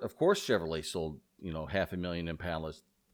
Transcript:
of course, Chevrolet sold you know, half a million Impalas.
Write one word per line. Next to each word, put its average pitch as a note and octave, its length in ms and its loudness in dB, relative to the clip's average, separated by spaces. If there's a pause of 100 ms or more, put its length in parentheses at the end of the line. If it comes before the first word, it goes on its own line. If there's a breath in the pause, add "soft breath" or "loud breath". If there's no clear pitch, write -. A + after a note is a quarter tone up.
of A#2+ 160 -4
course, F#3+ 280 4
Chevrolet D#2+ 380 2
sold D#2 360 -4 (200)
you F2 120 -4
know, D#2 140 -4
half F2+ 260 0
a F#2+ 40 -4
million F2 380 -2
Impalas. D#2+ 480 -4 (320)